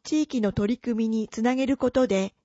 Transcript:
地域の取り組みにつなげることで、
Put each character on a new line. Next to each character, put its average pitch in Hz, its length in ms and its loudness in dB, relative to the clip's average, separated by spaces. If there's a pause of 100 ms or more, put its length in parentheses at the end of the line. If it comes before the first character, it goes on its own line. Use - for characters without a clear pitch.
地 311 180 0
域 277 180 -4
の 202 120 0
取 208 220 0
り 240 40 -4
組 226 300 -2
み - 0 -
に 220 200 -2
つ - 140 -6
な 247 140 2
げ 262 100 0
る 277 100 0
こ 254 140 0
と 262 160 4
で、 190 280 -2 (100)